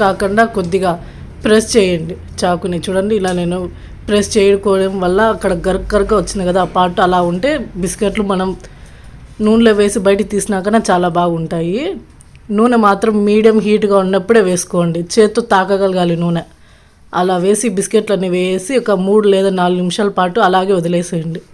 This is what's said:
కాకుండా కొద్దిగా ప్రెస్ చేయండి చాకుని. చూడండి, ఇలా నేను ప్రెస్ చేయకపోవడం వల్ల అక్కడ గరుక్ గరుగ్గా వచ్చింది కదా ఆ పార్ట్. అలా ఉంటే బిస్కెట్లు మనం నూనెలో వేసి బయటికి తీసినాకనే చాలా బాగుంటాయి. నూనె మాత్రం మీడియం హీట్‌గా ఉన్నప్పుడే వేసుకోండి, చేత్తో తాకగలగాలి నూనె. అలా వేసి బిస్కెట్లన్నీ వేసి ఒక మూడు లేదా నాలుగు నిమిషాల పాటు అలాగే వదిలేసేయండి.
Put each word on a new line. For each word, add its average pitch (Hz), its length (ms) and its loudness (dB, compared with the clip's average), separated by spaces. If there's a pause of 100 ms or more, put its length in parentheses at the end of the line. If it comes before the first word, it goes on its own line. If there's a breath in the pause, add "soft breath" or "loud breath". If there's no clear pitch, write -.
కాకుండా 196 400 0 (120)
కొద్దిగా 180 360 -2 (520 loud breath)
ప్రెస్ 220 300 2
చేయండి 180 420 0 (240)
చాకుని. 175 460 -2
చూడండి, 190 340 0
ఇలా 185 200 -2
నేను 175 180 -2 (500 loud breath)
ప్రెస్ 208 260 0
చేయకపోవడం 196 580 2 (100)
వల్ల 185 180 2 (120)
అక్కడ 185 200 -2 (120)
గరుక్ 185 280 -2
గరుగ్గా 208 260 2
వచ్చింది 190 300 -4
కదా 185 160 2
ఆ - 100 -4
పార్ట్. 180 300 0
అలా 180 120 2 (140)
ఉంటే 180 180 -2 (320)
బిస్కెట్లు 196 480 -2
మనం 185 200 -2 (960 loud breath)
నూనెలో 226 340 4
వేసి 202 260 2
బయటికి 196 280 2
తీసినాకనే 202 460 0 (100)
చాలా 180 180 2 (100)
బాగుంటాయి. 170 640 -2 (760)
నూనె 240 280 4
మాత్రం 202 280 2 (140)
మీడియం 220 380 4
హీట్‌గా 208 400 2
ఉన్నప్పుడే 196 440 2
వేసుకోండి, 170 520 -2 (140)
చేత్తో 214 280 4 (100)
తాకగలగాలి 190 680 2
నూనె. 170 200 -2 (760 soft breath)
అలా 185 260 0
వేసి 214 340 0
బిస్కెట్లన్నీ 196 580 -2
వేసి 185 440 -4
ఒక 202 160 0 (120)
మూడు 208 160 4 (100)
లేదా 196 260 2
నాలుగు 180 220 0
నిమిషాల 196 260 -2 (120)
పాటు 180 260 0
అలాగే 185 320 2
వదిలేసేయండి. 170 640 -4 (100)